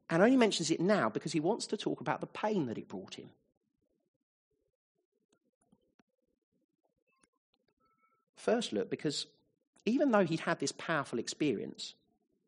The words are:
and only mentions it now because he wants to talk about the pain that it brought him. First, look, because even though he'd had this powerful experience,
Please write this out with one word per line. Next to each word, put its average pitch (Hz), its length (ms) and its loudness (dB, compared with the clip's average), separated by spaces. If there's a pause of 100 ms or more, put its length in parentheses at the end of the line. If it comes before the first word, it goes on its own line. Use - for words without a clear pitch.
and 165 120 4
only 254 160 8
mentions 175 340 2
it - 80 2
now 170 300 2
because 151 220 -6
he 165 80 0
wants 170 280 -2
to 214 100 -4
talk - 220 -4
about 135 220 -4
the - 60 -8
pain 208 400 -2
that 107 100 -6
it 95 100 -10
brought - 280 -12
him. 135 160 -18 (4000)
First, - 360 0
look, 98 180 -2
because - 360 -4 (600)
even 269 260 4
though 202 140 6
he'd 156 160 -2
had 165 180 -2
this 139 120 -2
powerful 139 480 -4
experience, - 760 -4 (520)